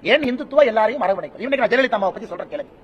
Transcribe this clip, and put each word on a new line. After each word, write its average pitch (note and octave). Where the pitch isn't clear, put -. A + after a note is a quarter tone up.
ஏன் B3+
ஹிந்துத்துவா C4+
எல்லாரையும் A3
அரவணைக்கும்? F3+
இன்னைக்கு C4+
நான் A#3+
ஜெயலலிதா B3+
அம்மாவை G3
பத்தி G#3
சொல்றேன் -
கேளுங்க. C4+